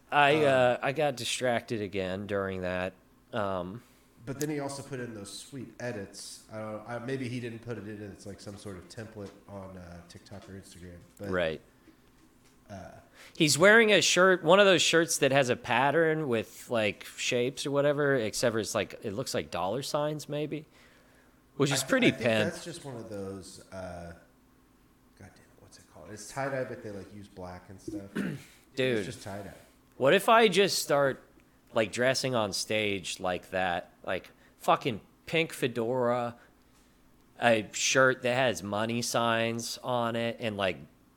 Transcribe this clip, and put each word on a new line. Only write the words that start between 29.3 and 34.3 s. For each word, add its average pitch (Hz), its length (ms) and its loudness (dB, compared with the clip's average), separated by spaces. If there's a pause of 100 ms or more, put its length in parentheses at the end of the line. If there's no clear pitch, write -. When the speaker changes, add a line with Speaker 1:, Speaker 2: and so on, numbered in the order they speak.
Speaker 1:
What 135 180 4
if 202 160 2
I 226 180 8
just 185 300 2
start, 143 440 2 (520)
like, 110 180 2
dressing 127 440 2
on 107 180 2
stage 104 640 -2
like 90 300 -2
that? 92 400 0 (160)
Like, 92 240 -6 (300)